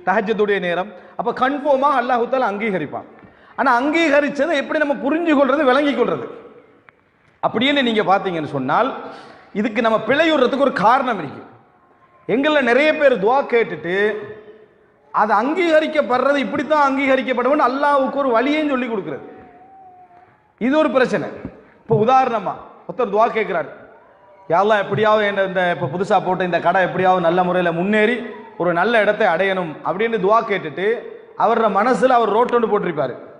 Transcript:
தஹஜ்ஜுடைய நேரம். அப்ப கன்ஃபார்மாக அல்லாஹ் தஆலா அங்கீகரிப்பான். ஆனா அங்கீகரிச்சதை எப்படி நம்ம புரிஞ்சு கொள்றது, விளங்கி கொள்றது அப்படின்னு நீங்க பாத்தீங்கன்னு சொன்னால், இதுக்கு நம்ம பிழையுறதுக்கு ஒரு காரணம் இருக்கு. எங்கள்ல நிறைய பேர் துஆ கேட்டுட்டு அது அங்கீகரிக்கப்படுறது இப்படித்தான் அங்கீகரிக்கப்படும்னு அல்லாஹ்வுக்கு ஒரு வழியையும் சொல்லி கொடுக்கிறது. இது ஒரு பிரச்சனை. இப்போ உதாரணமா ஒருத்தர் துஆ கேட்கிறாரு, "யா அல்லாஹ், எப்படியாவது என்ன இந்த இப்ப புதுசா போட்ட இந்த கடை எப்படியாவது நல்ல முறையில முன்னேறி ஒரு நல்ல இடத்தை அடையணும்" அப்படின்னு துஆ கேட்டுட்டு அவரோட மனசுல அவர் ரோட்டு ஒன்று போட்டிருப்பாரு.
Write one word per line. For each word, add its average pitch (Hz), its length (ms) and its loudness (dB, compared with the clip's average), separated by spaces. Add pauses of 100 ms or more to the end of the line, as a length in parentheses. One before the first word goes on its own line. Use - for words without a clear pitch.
தஹஜ்ஜுடைய 202 560 0
நேரம். 180 320 -4 (240)
அப்ப 233 340 -2
கன்ஃபார்மாக 277 500 2
அல்லாஹ் 240 320 0
தஆலா 254 200 0
அங்கீகரிப்பான். 175 520 -4 (520)
ஆனா 247 240 2
அங்கீகரிச்சதை 294 760 0
எப்படி 302 300 -2
நம்ம 285 100 -2
புரிஞ்சு 311 440 -2
கொள்றது, 285 260 2
விளங்கி 277 300 2
கொள்றது 175 340 -2 (1200)
அப்படின்னு 277 340 0
நீங்க 220 200 0
பாத்தீங்கன்னு 180 420 0
சொன்னால், 143 500 -2 (580)
இதுக்கு 214 300 -2
நம்ம 220 240 2
பிழையுறதுக்கு 277 600 2
ஒரு 254 60 0
காரணம் 240 460 2
இருக்கு. 123 240 -12 (840)
எங்கள்ல 277 360 2
நிறைய 277 340 2
பேர் 254 280 2
துஆ 247 140 4 (140)
கேட்டுட்டு 196 640 -2 (960)
அது 214 320 2
அங்கீகரிக்கப்படுறது 294 920 0
இப்படித்தான் 277 600 0
அங்கீகரிக்கப்படும்னு 262 720 0
அல்லாஹ்வுக்கு 277 460 0
ஒரு 277 140 -2
வழியையும் 294 400 0
சொல்லி 247 200 -2
கொடுக்கிறது. 156 340 -8 (1400)
இது 262 200 0
ஒரு 302 120 2
பிரச்சனை. 196 380 0 (540)
இப்போ 220 140 0
உதாரணமா 226 580 2 (320)
ஒருத்தர் 196 280 -4
துஆ 220 120 4 (100)
கேட்கிறாரு, 180 340 -4 (800)
"யா 160 140 2
அல்லாஹ், 214 160 4
எப்படியாவது 208 480 2
என்ன 196 160 0
இந்த 180 380 0
இப்ப 175 60 -4
புதுசா 185 380 0
போட்ட 185 200 0
இந்த 175 160 0
கடை 180 220 2
எப்படியாவது 185 380 2
நல்ல 175 220 2
முறையில 180 300 0
முன்னேறி 214 540 0 (320)
ஒரு 170 140 0
நல்ல 208 280 2
இடத்தை 208 260 2
அடையணும்" 180 580 -2
அப்படின்னு 214 420 -2
துஆ 214 120 4 (100)
கேட்டுட்டு 185 500 -4 (400)
அவரோட 226 300 2 (100)
மனசுல 233 300 2
அவர் 240 200 4
ரோட்டு 233 260 0
ஒன்று 214 240 2
போட்டிருப்பாரு. 151 480 -6 (140)